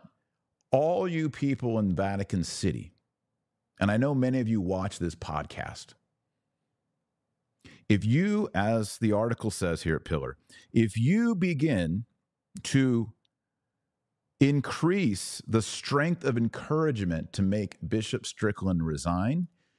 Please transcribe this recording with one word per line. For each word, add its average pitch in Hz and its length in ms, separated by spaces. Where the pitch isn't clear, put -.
all 170 360
you 160 220
people 123 500
in 98 160
Vatican 98 480
City, 71 500
and 101 100
I 107 80
know 139 160
many 127 280
of 110 60
you 110 140
watch 92 380
this 82 160
podcast, - 800
if 101 180
you, 196 480
as 107 440
the 107 160
article 113 360
says 85 340
here 80 120
at 73 100
Pillar, 67 320
if 113 260
you 208 360
begin 131 720
to 120 500
increase 143 1040
the 110 140
strength 151 640
of 131 100
encouragement 117 960
to - 120
make 98 340
Bishop 110 380
Strickland 95 600
resign, 90 600